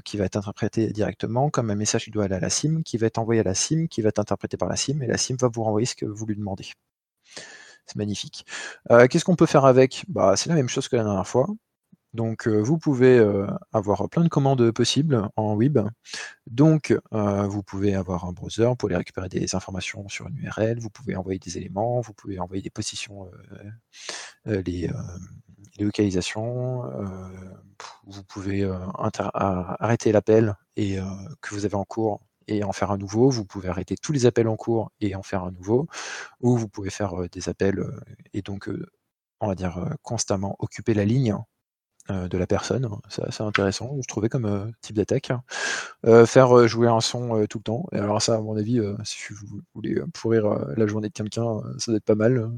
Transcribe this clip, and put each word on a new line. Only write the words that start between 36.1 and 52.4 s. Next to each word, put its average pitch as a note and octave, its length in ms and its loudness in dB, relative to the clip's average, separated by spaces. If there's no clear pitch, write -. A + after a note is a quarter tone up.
Ou B2 160 4
vous A2+ 120 -2
pouvez G2 220 -8
faire, F#2 300 -4
euh, F2 80 -4
des F2+ 200 -8
appels, F#2+ 320 0
euh, - 200 -8
et G2+ 80 -4
donc, G2 260 -10
euh, G2+ 180 -8
on A2 80 -2
va F#2 80 -2
dire, F2 220 -4
euh, E2+ 120 -6
constamment G2 580 -4
occuper A2+ 340 -4
la G#2 100 2
ligne, A2+ 320 2
euh, F#2 180 -4
de F2+ 80 -6
la F2+ 100 0
personne. G#2+ 400 -2
C'est - 160 -8
assez - 180 -8
intéressant, G#2+ 600 -2
je - 40 -10
trouvais, G#2+ 220 -2
comme, B2+ 160 -2
euh, G2+ 220 -2
type - 120 -14
d'attaque. G#2+ 380 0
Euh, A#2 220 12
faire, B2+ 280 8
euh, A#2+ 120 10
jouer A2+ 200 2
un A2+ 140 4
son, A#2 400 -2
euh, G#2+ 60 2
tout - 100 -8
le G#2+ 60 -8
temps. A#2+ 300 -4
Et - 40 -4
alors G#2 240 0
ça, A#2 140 2
à A2 80 0
mon G#2+ 160 -4
avis, A2 200 0
euh, G#2 160 0
si - 280 -12
vous G#2 300 -14
voulez, A2 200 -4
euh, - 180 -2
pourrir, A2+ 320 2
euh, G#2 320 -2
la A2 100 4
journée G#2+ 220 -2
de - 60 -12
quelqu'un, A2+ 320 -4
euh, A#2 320 -6
ça A#2 140 -4
doit A2 40 2
être G#2 80 -2
pas A2 100 6
mal, A2 220 4
hein, A2+ 220 -2